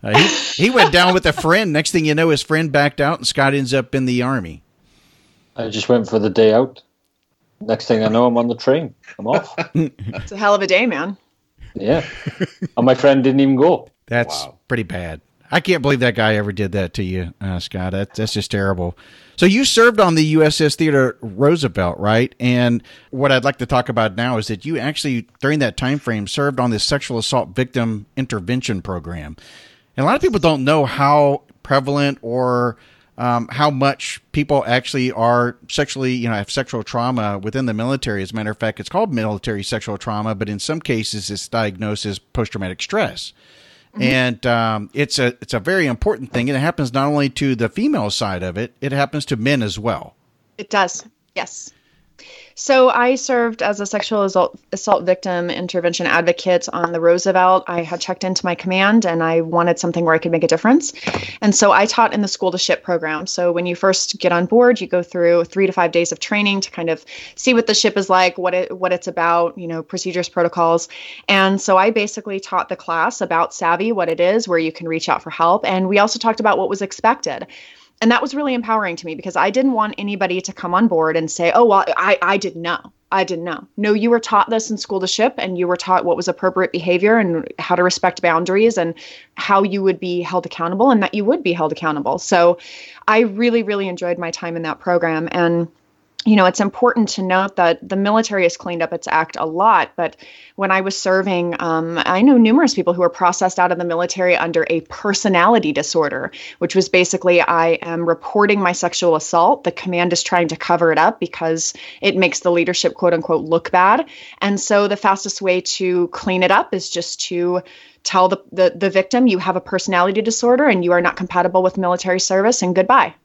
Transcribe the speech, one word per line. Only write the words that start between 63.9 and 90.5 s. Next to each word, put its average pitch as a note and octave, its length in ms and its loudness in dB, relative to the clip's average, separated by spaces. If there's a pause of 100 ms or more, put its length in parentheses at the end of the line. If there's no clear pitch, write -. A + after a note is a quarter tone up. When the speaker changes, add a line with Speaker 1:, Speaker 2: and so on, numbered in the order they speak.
Speaker 3:
get F3 100 2
on F3 140 2
board, A#3+ 340 4
you F#3 80 -6
go F3+ 160 -2
through E3+ 400 2
three F#3+ 240 0
to F#3 60 -2
five E3+ 180 2
days E3+ 220 0
of - 80 -10
training G3+ 400 0
to - 100 -8
kind E3 180 -6
of D#3+ 140 -4 (320)
see - 180 0
what A#3 140 2
the G#3 80 0
ship G#3 220 0
is F#3+ 120 -4
like, F3+ 280 4
what F3+ 160 -2
it, F#3 240 -4
what F3+ 160 -2
it's F3 140 -6
about, E3+ 500 0
you F3 100 -12
know, E3 160 -6
procedures, F3+ 460 -6
protocols. E3+ 580 0 (400)
And G3 320 4
so G3 160 2
I G3 160 4
basically G#3 480 -6
taught - 300 -4
the F3+ 80 -8
class E3 420 -4
about E3+ 340 -2
Savvy, F3+ 380 0
what F#3 160 -2
it E3 140 -2
is, G#3 260 2
where F3 120 2
you D#3+ 120 -2
can E3 160 -12
reach D#3+ 220 -4
out - 120 0
for - 80 -16
help. E3+ 360 2
And F#3 240 0
we G3+ 100 4
also A3 200 2
talked A3+ 200 -2
about G#3+ 180 2
what F#3+ 120 -2
was G3 120 -4
expected. G3 640 -4 (540)
And A3+ 100 4
that A#3+ 100 2
was C4+ 140 -6
really C#4 180 -2
empowering G#3+ 440 -2
to - 80 -16
me D#3+ 100 -10
because - 220 -8
I F#3 140 2
didn't C4 200 2
want G#3+ 260 -2
anybody F#3+ 440 -4
to F#3+ 100 -12
come F3 220 -8
on A3 160 4
board D#3+ 260 0
and D#3+ 160 -2
say, E3+ 240 0
"Oh, A#3 80 6
well, G3 220 4 (100)
I, F#3+ 260 2
I F#3+ 140 0
didn't E3+ 260 -6
know. E3+ 300 -8 (180)
I F#3+ 140 0
didn't F3 220 -6
know." E3+ 200 -10 (120)
No, G#3 160 2
you G#3+ 160 0
were A#3 100 4
taught G#3 300 0
this A3 200 -2
in G#3+ 80 -6
School G3 220 -6
to F#3 80 -2
Ship, A#3 300 0
and F#3 200 -6
you F3+ 80 0
were F3 120 0
taught F#3 260 0
what E3+ 140 0
was F3 100 -4
appropriate F#3 460 -2
behavior F#3 440 2
and E3+ 300 0 (100)
how - 160 -2
to F3+ 100 2
respect F3+ 380 0
boundaries F#3 560 2
and E3+ 180 -2 (400)
how G3 280 2
you G3 180 -2
would F#3+ 200 0
be F3 200 -4
held E3+ 240 -4
accountable F#3+ 460 0